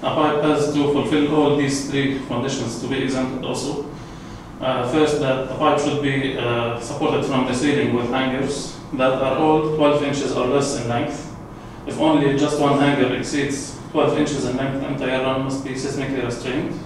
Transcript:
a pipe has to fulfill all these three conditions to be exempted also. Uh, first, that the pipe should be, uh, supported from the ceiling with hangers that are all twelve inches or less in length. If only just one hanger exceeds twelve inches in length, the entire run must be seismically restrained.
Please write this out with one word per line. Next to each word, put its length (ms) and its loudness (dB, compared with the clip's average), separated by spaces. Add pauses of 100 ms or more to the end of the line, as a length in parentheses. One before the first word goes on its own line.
a 120 -2
pipe 280 2
has 300 2
to 200 2
fulfill 420 2
all 220 6
these 340 0
three 360 0
conditions 540 -4
to 80 -6
be 140 0
exempted 420 -2
also. 420 -4 (760)
Uh, 300 0
first, 300 4
that 280 0
the 60 -6
pipe 260 4
should 220 0
be, 340 0
uh, 440 -2
supported 440 0
from 220 0
the 80 -2
ceiling 400 2
with 160 0
hangers 680 -2 (180)
that 280 2
are 160 2
all 380 4
twelve 260 4
inches 340 -2
or 100 0
less 340 0
in 80 -4
length. 460 -4 (520)
If 140 -6
only 360 4
just 240 2
one 180 4
hanger 360 4
exceeds 640 -4 (140)
twelve 260 2
inches 280 0
in 100 -2
length, 240 -2
the 80 -6
entire 340 -2
run 220 0
must 200 -4
be 100 -6
seismically 500 -4
restrained. 600 -4